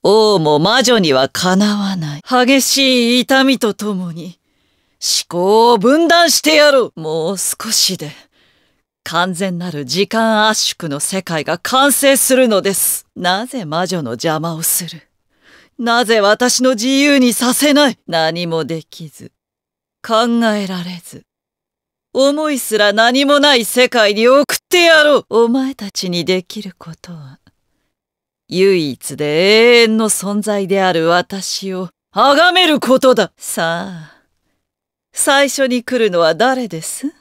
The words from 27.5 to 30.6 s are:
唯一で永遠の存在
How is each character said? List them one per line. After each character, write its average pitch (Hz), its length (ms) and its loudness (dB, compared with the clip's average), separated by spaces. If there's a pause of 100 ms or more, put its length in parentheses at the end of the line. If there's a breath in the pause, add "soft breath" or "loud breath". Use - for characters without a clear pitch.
唯 180 420 2
一 131 280 -12
で 208 600 2
永 - 20 4
遠 220 160 0
の 220 100 0
存 202 320 -4
在 202 260 -4